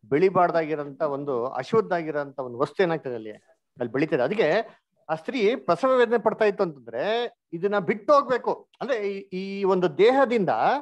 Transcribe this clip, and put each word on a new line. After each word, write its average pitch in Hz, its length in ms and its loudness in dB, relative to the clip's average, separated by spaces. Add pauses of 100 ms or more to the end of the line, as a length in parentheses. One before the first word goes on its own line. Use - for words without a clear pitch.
ಬೆಳಿಬಾರ್ದಾಗಿರೋಂಥ 156 960 2
ಒಂದು 139 460 -2
ಅಶುದ್ಧ 180 460 -2
ಆಗಿರೋಂಥ 147 460 -6
ಒಂದು 123 180 -8
ವಸ್ತು 147 260 0
ಏನಾಗ್ತದೆ 147 320 -2
ಅಲ್ಲಿ, 110 160 -12
ಅಲ್ಲಿ - 600 -12
ಬೆಳೀತದೆ. 147 300 0
ಅದಕ್ಕೆ 190 580 0 (300)
ಆ 160 60 -2
ಸ್ತ್ರೀ 226 400 -2
ಪ್ರಸವ 262 420 0
ವೇದನೆ 240 200 4
ಪಡ್ತಾ 214 280 0
ಇತ್ತು 208 180 2
ಅಂತಂದ್ರೆ 160 720 -4 (180)
ಇದನ್ನ 196 260 -2
ಬಿಟ್ಟು 214 340 0
ಹೋಗ್ಬೇಕು, 240 560 0 (120)
ಅಂದ್ರೆ 214 300 -4
ಈ, 196 80 -8
ಈ 196 440 -8
ಒಂದು 180 340 2
ದೇಹದಿಂದ 233 520 4 (320)